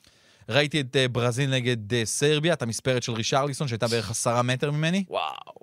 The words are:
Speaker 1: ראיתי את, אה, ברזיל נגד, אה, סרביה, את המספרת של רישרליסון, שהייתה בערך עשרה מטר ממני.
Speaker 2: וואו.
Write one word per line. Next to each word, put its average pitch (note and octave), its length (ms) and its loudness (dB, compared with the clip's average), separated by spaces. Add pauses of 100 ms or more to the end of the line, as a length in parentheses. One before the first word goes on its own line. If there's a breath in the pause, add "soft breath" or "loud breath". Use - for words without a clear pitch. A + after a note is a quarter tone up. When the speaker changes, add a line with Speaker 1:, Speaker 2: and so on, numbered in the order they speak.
(500 soft breath)
Speaker 1:
ראיתי D3 320 2
את, C3 160 -2
אה, C3 120 4
ברזיל B2 420 0
נגד, A#2+ 440 0
אה, A#2+ 100 2
סרביה, D3+ 480 2
את D#3 100 -2
המספרת B2 400 -2
של B2 100 -4
רישרליסון, C3+ 560 -2
שהייתה A#2+ 200 0
בערך A2+ 220 0
עשרה A#2+ 320 0
מטר B2+ 280 0
ממני. D#3+ 380 0
Speaker 2:
וואו. F#2 160 -4 (380)